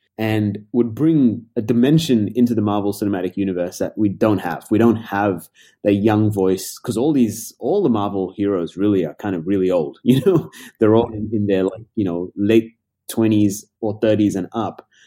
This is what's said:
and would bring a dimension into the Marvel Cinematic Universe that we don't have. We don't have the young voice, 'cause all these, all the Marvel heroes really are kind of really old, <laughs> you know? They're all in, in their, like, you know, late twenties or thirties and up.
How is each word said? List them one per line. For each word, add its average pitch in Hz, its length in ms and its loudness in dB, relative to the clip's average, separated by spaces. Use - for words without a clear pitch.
and 107 560 -2
would 120 220 0
bring 143 500 2
a 117 60 -2
dimension 120 760 2
into 120 180 2
the 107 80 0
Marvel 104 320 0
Cinematic 95 440 -4
Universe 90 400 -4
that - 200 -6
we 104 120 2
don't 98 300 0
have. 85 300 -8
We 107 100 2
don't 113 180 4
have 101 500 -4
the 104 100 2
young 107 380 2
voice, 95 480 -2
'cause 104 180 -6
all 143 160 0
these, 117 460 -2
all 185 240 -2
the 156 60 2
Marvel 98 460 -2
heroes 98 400 -2
really 95 300 0
are 78 80 -8
kind 101 220 -6
of 80 120 -6
really 92 240 0
old, 80 280 -4
<laughs> - 40 -16
you 127 220 4
know? 185 240 2
They're 110 160 4
all 113 180 2
in, 107 180 -8
in 104 140 -2
their, 95 180 0
like, 95 200 -4
you 107 100 -2
know, 87 300 -6
late 113 360 2
twenties 104 580 0
or 107 200 -6
thirties 104 340 2
and 90 180 -4
up. 104 340 -8